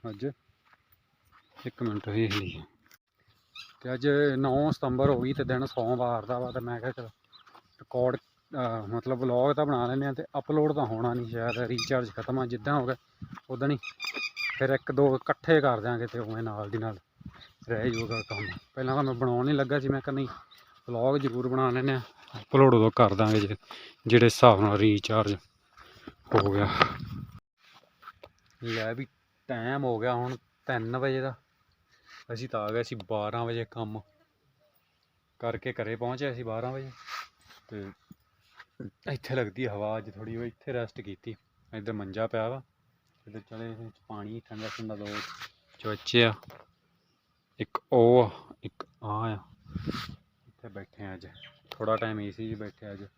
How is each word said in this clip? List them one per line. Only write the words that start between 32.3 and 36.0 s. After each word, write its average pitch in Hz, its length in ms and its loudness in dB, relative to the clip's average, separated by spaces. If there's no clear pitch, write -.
ਅਸੀਂ 120 160 -8
ਤਾਂ 117 100 -2
ਆ 104 100 -2
ਗਏ 113 140 -2
ਸੀ 120 120 -8
ਬਾਰਾਂ 107 360 -2
ਵਜੇ 117 260 -4
ਕੰਮ 107 300 -8
ਕਰਕੇ, 120 340 -4
ਘਰੇ 113 220 -6
ਪਹੁੰਚਿਆ 123 380 -4